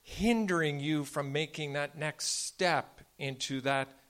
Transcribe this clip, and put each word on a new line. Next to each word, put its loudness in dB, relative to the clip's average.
hindering 2
you 2
from -4
making -2
that -4
next -4
step 0
into -4
that 0